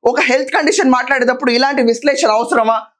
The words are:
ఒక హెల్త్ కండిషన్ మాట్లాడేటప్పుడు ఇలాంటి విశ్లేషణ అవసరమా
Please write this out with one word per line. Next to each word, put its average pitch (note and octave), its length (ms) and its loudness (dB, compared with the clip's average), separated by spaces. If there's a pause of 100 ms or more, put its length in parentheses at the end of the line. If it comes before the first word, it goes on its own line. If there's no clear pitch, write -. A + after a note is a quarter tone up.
ఒక A#3+ 100 -2 (100)
హెల్త్ C4 260 -2
కండిషన్ C#4+ 440 2
మాట్లాడేటప్పుడు B3 600 0
ఇలాంటి C4+ 220 0 (100)
విశ్లేషణ C4+ 480 0
అవసరమా A3+ 400 0 (200)